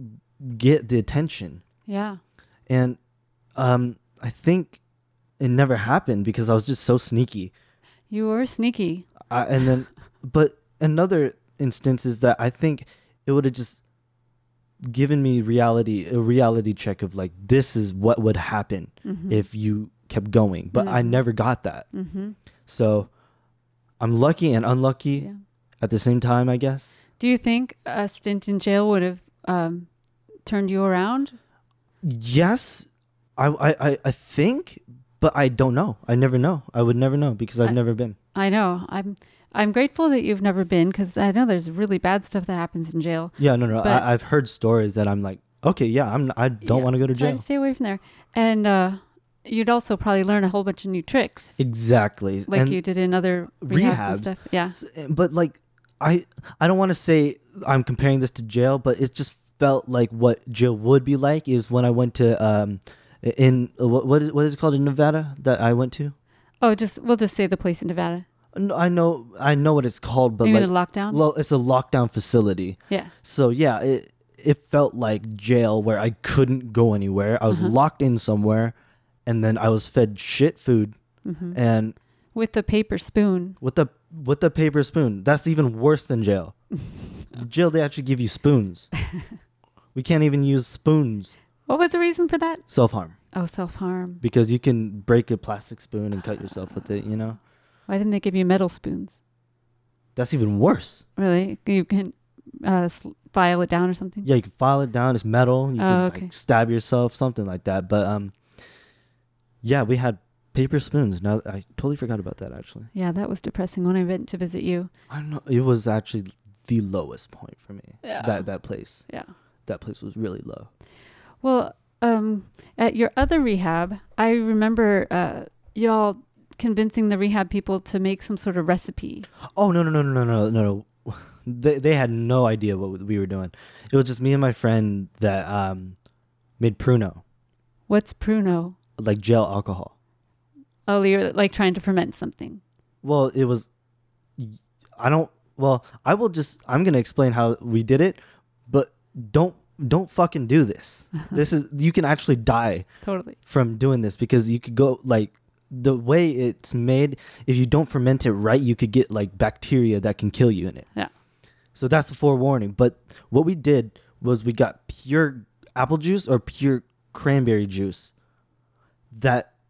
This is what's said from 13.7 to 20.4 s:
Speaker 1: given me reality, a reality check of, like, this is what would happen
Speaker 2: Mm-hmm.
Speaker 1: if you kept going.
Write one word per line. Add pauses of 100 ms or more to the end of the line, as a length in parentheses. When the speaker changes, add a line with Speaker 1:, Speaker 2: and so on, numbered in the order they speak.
Speaker 1:
given
me
reality,
a
reality
check
of,
like, (160)
this
is
what
would
happen (140)
Speaker 2:
Mm-hmm.
Speaker 1:
if
you (180)
kept
going.